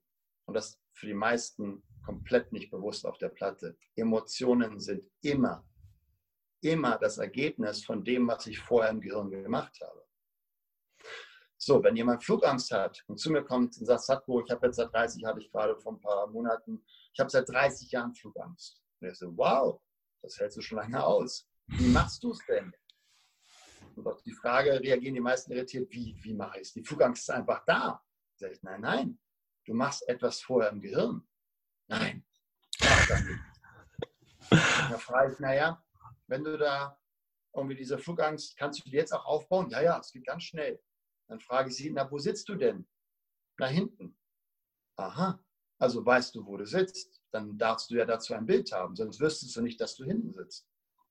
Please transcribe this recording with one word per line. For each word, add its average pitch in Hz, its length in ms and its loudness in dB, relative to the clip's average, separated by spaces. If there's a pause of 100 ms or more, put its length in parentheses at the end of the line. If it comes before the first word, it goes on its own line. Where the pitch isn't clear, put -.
(460)
und 101 100 -6
das - 260 -6 (120)
für - 120 -16
die 107 80 -6
meisten 107 720 -2 (200)
komplett - 480 0
nicht 98 200 -10
bewusst 101 340 -8
auf - 120 -6
der 92 120 -4
Platte, 95 480 -8 (180)
Emotionen 113 840 2
sind 101 240 -6 (180)
immer, 135 440 0 (960)
immer 151 360 2
das 107 220 0
Ergebnis 110 680 -2
von 107 180 -4
dem, 123 240 2
was 117 200 -2
ich 107 120 -10
vorher 113 320 4
im 110 80 -2
Gehirn 98 300 -6
gemacht 101 520 -6
habe. - 240 -16 (1600)
So, 135 220 6
wenn 104 120 6
jemand 117 280 2
Flugangst 170 480 2
hat 98 360 -2
und 104 120 -10
zu - 120 -2
mir 143 120 2
kommt 123 340 0
und 113 80 -10
sagt, 117 160 4
„Sadhguru, 131 440 0
ich - 60 -4
habe 120 160 2
jetzt 120 100 -4
seit 117 160 0
dreißig“, 113 320 0
hatte 110 160 -4
ich - 100 -20
gerade 107 280 0
vor 110 140 -10
ein 104 80 -14
paar 104 260 0
Monaten, 113 560 -4 (300)
„ich - 60 0
habe 131 100 0
seit 127 200 2
dreißig 135 420 0
Jahren 120 240 -2
Flugangst.“ - 640 -16 (200)
Und 90 80 -10
ich 90 80 -12
so, 87 200 -10
„Wow, 139 440 2 (400)
das - 180 -14
hältst - 180 -4
du - 40 -10
schon - 160 -8
lange 117 280 -2
aus. - 440 2 (180)
Wie - 200 2
machst - 360 6
du's 240 240 -4
denn?“ 98 260 0 (1200)
Und - 120 -10
auf - 160 -4
die 110 80 -12
Frage 131 480 4
reagieren 127 360 0
die 123 60 -2
meisten 127 300 0
irritiert, 127 400 -6
„Wie, 117 300 -10
wie 110 120 -10
mache 98 280 -8
ich's? - 120 -16
Die 117 100 -12
Flugangst 123 400 2
ist - 60 -6
einfach 117 360 -2
da.“ - 360 0 (360)
Sag 95 160 -10
ich, - 100 -20
„Nein, 92 160 -10
nein, 180 400 -2 (460)
du 113 80 -6
machst 135 340 -2
etwas 123 320 0
vorher 113 320 2
im 104 80 -8
Gehirn.“ 139 480 -2 (640)
„Nein, - 360 -4 (640)
mach - 180 8
das - 200 4
nicht.“ - 160 -6 (1500)
Da 117 80 -4
frage 135 360 2
ich, - 60 -10
„Naja, 147 440 0 (440)
wenn 143 180 -4
du 156 120 -4
da 143 400 -2 (560)
irgendwie 135 220 -4
diese 135 220 -4
Flugangst, 156 580 -2
kannst 147 240 -6
du - 100 -18
die 131 60 -6
jetzt 160 160 2
auch - 140 -2
aufbauen?“ 151 440 0
„Ja, 120 120 -2
ja, 160 180 4
es - 140 -16
geht - 120 -18
ganz 160 180 -6
schnell.“ 147 380 -6 (460)
Dann 113 140 -14
frage 131 280 0
ich 120 60 -8
sie, 143 160 -8
„Na, 139 180 -2
wo 143 80 -6
sitzt - 320 -4
du 208 60 -4
denn?“ 107 320 0 (720)
„Na, 131 80 0
hinten.“ - 500 -2 (800)
„Aha, 135 480 -4 (340)
also 120 280 2
weißt 123 300 4
du, 104 100 -12
wo 98 120 -8
du 104 80 -8
sitzt, 185 560 -2 (100)
dann 104 260 -6
darfst 113 340 0
du 120 40 -2
ja 117 100 4
dazu 113 280 -2
ein 110 120 -4
Bild - 260 4
haben, 90 240 -4
sonst 104 240 -6
wüsstest 147 360 -2
du 117 60 -4
nicht, 117 200 -4
dass 113 140 -6
du 131 100 -12
hinten 220 260 -2
sitzt.“ - 360 -16 (440)